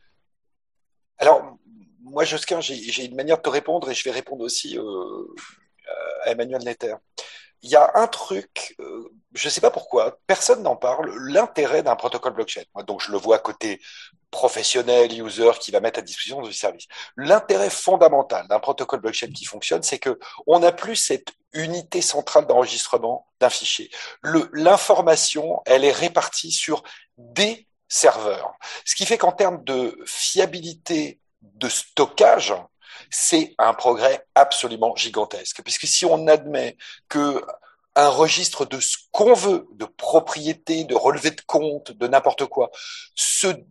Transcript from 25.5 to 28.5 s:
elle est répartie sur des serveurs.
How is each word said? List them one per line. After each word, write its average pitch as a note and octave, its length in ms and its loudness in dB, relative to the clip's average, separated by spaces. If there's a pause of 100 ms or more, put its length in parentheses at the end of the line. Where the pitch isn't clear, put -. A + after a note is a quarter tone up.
elle C3+ 180 6
est C#3+ 80 6
répartie E3 600 -2
sur - 320 -4 (340)
des F#3 500 -4 (200)
serveurs. A2 640 0 (320)